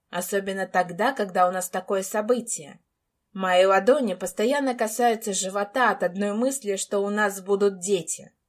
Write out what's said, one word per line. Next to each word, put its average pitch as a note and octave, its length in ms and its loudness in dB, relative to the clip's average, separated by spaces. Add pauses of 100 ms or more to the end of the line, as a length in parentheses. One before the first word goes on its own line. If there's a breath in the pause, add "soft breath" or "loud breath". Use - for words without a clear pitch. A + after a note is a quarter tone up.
(100)
особенно F#3+ 580 -4
тогда, F3+ 440 0
когда F#3 360 2
у - 20 0
нас F#3 180 -4
такое F#3+ 360 -4
событие. G#3+ 760 -4 (540)
Мои F#3 300 4
ладони G3 500 4
постоянно B3+ 640 0
касаются A3 560 0
живота G3+ 580 0
от F#3+ 140 -2
одной G3 300 -2
мысли, A3+ 420 -2
что G3+ 240 -2
у G3+ 100 -2
нас G#3 300 0
будут G3 400 0
дети. F3 520 -4 (160)